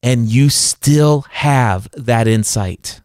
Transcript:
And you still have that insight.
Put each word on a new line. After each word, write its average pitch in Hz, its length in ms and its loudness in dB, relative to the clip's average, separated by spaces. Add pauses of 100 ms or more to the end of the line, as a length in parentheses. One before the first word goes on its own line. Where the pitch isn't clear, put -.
And 120 260 0
you 131 200 4
still 147 800 0
have 120 600 -2
that 117 340 0
insight. 107 800 -2